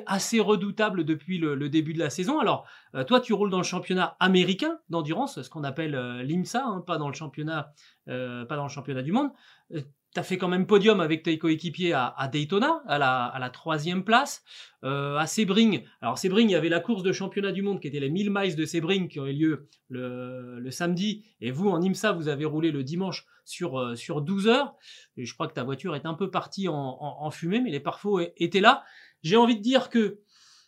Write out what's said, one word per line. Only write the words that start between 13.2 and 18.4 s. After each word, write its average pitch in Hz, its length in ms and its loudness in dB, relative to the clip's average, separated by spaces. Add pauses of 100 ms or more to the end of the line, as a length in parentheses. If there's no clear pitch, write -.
à 131 120 -8
la 127 120 -6
troisième 165 540 -4
place, 247 380 2 (400)
euh, 143 340 -4
à 156 100 2
Sebring. 202 580 4 (160)
Alors, 120 180 -2
Sebring, 202 300 4
il 190 40 4
y 175 40 4
avait 160 140 2
la 170 100 2
course 196 220 -2
de 190 100 2
championnat 196 400 -4
du 185 80 -4
monde 196 200 -2
qui 151 80 -10
était 139 120 -6
les 139 80 -2
mille 202 240 0
miles 196 240 0